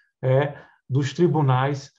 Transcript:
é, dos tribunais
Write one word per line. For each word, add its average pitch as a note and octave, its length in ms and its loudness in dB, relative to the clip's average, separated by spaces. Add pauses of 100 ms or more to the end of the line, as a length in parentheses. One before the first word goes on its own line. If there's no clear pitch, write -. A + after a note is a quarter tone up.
(200)
é, C3+ 340 0 (360)
dos C3 240 -2
tribunais C#3+ 840 0